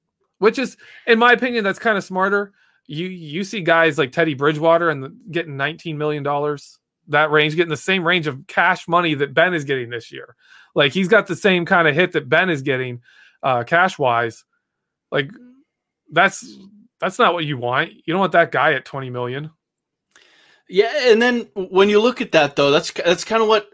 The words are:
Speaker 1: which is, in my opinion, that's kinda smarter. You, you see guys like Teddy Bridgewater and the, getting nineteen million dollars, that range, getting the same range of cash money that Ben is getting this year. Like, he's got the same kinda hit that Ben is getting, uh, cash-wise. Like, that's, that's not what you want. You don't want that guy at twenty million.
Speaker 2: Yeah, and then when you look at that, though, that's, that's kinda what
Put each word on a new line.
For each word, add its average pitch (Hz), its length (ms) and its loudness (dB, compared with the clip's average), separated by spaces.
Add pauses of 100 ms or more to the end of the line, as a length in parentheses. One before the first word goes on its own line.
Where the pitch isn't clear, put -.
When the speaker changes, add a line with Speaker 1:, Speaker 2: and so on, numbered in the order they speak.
(400)
Speaker 1:
which 196 180 2
is, 247 200 -6 (280)
in 233 140 4
my 240 120 6
opinion, 240 320 0
that's 190 160 -4
kinda 214 220 0
smarter. 196 520 -2 (340)
You, 160 200 -8
you 170 360 -10
see 196 180 -8
guys 165 360 4
like 156 140 -2
Teddy 165 220 0
Bridgewater 160 560 2
and 139 140 -4
the, 156 120 -14 (160)
getting 156 260 -8
nineteen 151 400 -6
million 151 260 -4
dollars, 143 560 -6 (280)
that 147 240 2
range, 151 240 2
getting 170 140 0
the 151 80 -4
same 190 300 -2
range 175 180 0
of 139 220 -8
cash 180 400 0
money 170 260 0
that 139 200 -4
Ben 175 200 2
is 156 100 -4
getting 131 260 -6
this 117 220 -12
year. 131 240 -20 (380)
Like, 143 180 2
he's 185 160 0
got 202 200 4
the 165 80 -4
same 180 300 2
kinda 165 280 2
hit 180 200 0
that 147 160 -4
Ben 175 200 2
is 147 120 -2
getting, 131 400 -4 (420)
uh, 123 200 0
cash-wise. 127 800 0 (680)
Like, 143 180 -4 (800)
that's, 175 460 -2 (420)
that's 185 200 -4
not 208 140 4
what 165 120 -4
you 147 120 -6
want. 123 360 -2
You - 200 -8
don't 185 60 0
want 180 140 0
that 170 180 4
guy 143 220 2
at 131 120 -6
twenty 135 240 -12
million. 123 420 -8 (1160)
Speaker 2:
Yeah, 233 440 2
and 220 100 6
then 240 320 0
when 190 360 2
you 208 120 4
look 247 200 0
at - 100 -8
that, 147 240 2
though, 143 160 2
that's, 160 200 0
that's 175 320 0
kinda 226 220 0
what 214 280 0